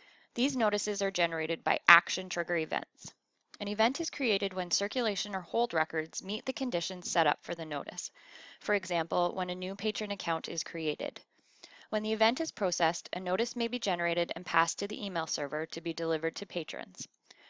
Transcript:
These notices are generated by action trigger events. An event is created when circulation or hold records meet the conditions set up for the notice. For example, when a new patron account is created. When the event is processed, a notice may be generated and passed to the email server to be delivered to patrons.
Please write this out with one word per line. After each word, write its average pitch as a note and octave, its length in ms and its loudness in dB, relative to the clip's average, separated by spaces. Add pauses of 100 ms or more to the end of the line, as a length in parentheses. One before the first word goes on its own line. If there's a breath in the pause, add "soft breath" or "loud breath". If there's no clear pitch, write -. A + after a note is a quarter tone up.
(340 soft breath)
These C4+ 220 2
notices G#3 440 2
are G3 100 2
generated E3 540 0
by - 240 4
action F3+ 400 6
trigger F3 280 -2
events. - 580 -6 (440)
An G3+ 100 -6
event A3 340 2
is D#4+ 80 -6
created G3 420 0
when F#3 180 -4
circulation G#3 640 -2
or F#3+ 60 -2
hold A#3 320 0
records D#3+ 500 -2
meet G3 220 -6
the C4+ 80 -2
conditions G3 580 -4
set E3 160 4
up D3 160 6
for F3+ 120 -6
the E3 100 -8
notice. D#3 460 -6 (500 loud breath)
For G#3+ 140 2
example, F3 600 2
when F#3 140 -2
a F3+ 60 -2
new F#3 220 -6
patron G#3+ 340 -2
account E3+ 380 -2
is - 140 -4
created. - 580 -4 (680 loud breath)
When G#3+ 140 0
the G#3+ 100 0
event A3 280 4
is D#4+ 100 -2
processed, F3 640 0
a F#3+ 60 -2
notice F#3+ 360 0
may A#3 120 0
be A#3+ 100 -4
generated E3+ 580 0
and F3+ 80 -8
passed E3+ 360 4
to G3+ 80 -2
the G3+ 140 -8
email F3 240 -4
server D3+ 400 -4
to - 140 -8
be E3 140 -4
delivered D#3+ 420 0
to - 80 -8
patrons. - 640 -8 (420 loud breath)